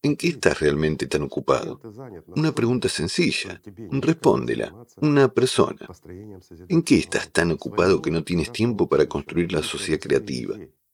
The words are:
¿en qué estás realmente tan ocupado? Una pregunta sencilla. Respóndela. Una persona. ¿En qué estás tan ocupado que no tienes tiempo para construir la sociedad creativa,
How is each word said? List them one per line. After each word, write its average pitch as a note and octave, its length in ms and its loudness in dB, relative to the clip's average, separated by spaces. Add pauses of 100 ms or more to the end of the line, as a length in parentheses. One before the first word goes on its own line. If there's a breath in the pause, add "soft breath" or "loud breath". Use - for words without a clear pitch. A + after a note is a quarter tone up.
¿en C#3+ 140 0
qué E3+ 140 -2
estás G#2 300 0
realmente D2+ 460 2
tan D#2 160 -2
ocupado? - 580 -2 (560)
Una D3+ 200 0
pregunta A#2 340 0
sencilla. - 720 -2 (300)
Respóndela. B2+ 800 0 (240)
Una C#3+ 340 4
persona. - 560 0 (840)
¿En E3 120 4
qué C3 160 4
estás - 340 -2
tan E2+ 200 2
ocupado F2 500 2
que D#2+ 80 -4
no D#2+ 140 0
tienes E2+ 280 -2
tiempo G#2+ 380 0
para C#2+ 180 4
construir E2 440 -2
la D#2+ 100 0
sociedad D#2 380 -4
creativa, C2+ 580 -2 (360)